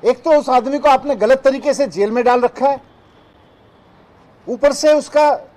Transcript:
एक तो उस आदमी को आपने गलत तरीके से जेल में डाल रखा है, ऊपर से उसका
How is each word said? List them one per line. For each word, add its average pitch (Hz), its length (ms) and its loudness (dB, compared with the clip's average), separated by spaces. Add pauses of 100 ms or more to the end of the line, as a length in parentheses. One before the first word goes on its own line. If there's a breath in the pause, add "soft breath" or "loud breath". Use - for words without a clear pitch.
एक 247 200 -2
तो 320 100 -2
उस 294 160 2
आदमी 262 300 -2
को 294 100 0
आपने 269 280 0
गलत 233 260 0
तरीके 269 320 0
से 277 120 -2
जेल 196 240 -4
में 240 140 -2
डाल 247 160 2
रखा 240 280 -2
है, 269 120 -4 (1700)
ऊपर 247 260 0
से 302 200 0
उसका 294 420 2 (220)